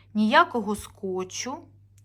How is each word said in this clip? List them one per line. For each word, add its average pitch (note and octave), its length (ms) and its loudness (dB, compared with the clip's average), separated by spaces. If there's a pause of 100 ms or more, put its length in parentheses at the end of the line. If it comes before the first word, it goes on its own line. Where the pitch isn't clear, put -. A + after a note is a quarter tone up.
(140)
ніякого G#3+ 640 2
скотчу. F#3+ 840 -8 (460)